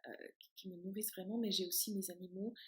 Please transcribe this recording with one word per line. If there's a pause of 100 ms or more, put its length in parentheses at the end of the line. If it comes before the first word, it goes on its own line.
euh, (120)
qui,
qui
me
nourrissent
vraiment,
mais
j'ai
aussi
mes
animaux. (140)